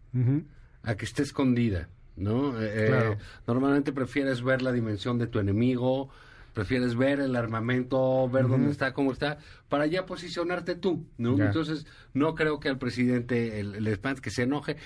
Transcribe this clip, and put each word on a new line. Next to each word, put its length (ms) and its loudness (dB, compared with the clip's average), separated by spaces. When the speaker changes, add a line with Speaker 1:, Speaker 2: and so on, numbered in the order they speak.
Speaker 1:
Ujú. 300 2
Speaker 2:
a 100 -2
que 120 -6
esté 180 -4
escondida, 680 0
¿no? 460 -2
Eh, 100 -2
eh, 180 0
Speaker 1:
Claro. 280 2
Speaker 2:
normalmente 440 2
prefieres 520 -2
ver 180 2
la 100 2
dimensión 460 0
de 80 0
tu 140 -2
enemigo, 680 2
prefieres 420 0
ver 240 2
el 160 0
armamento, 920 0
ver 160 4
Speaker 1:
Ujú. 100 2
Speaker 2:
dónde 160 4
está, 200 -2
cómo 200 0
está, 260 -4
para 160 2
ya 220 -2
posicionarte 680 -4
tú, 320 -2
¿no? 180 2
Speaker 1:
Ya. 100 4
Speaker 2:
Entonces, 380 -2
no 180 2
creo 260 0
que 100 -4
al 100 -2
presidente 800 0
el, 160 -6
el 100 -4
espante, 360 -2
que 100 -6
se 120 -2
enoje, 320 -2